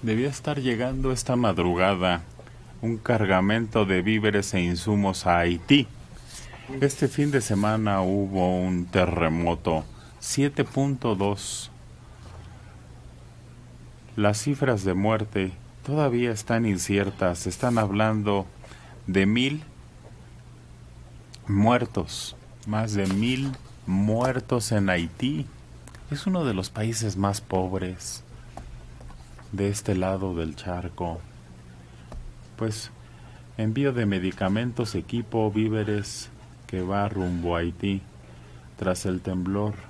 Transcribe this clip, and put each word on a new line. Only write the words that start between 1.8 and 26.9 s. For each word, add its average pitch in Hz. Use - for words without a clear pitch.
un 113
cargamento 107
de 95
víveres 104
e 95
insumos 95
a 85
Haití. 87
Este 139
fin 147
de 139
semana 104
hubo 95
un 90
terremoto, 85
siete 139
punto 131
dos. 101
Las 104
cifras 131
de 95
muerte 104
todavía 127
están 113
inciertas. 98
Están 120
hablando 104
de 95
mil 131
muertos, 107
más 107
de 101
mil 123
muertos 110
en 98
Haití. 110
Es 143
uno 185
de 123
los 95
países 107